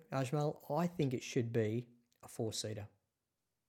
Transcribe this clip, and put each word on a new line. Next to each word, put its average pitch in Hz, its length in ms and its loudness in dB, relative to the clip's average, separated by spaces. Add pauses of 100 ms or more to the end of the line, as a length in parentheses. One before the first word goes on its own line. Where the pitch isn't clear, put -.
(120)
Ajmal, 147 460 0 (120)
I 165 180 2
think 147 260 2
it 117 80 0
should 117 320 0
be 113 320 2 (380)
a - 40 -18
four-seater. 107 600 -4 (800)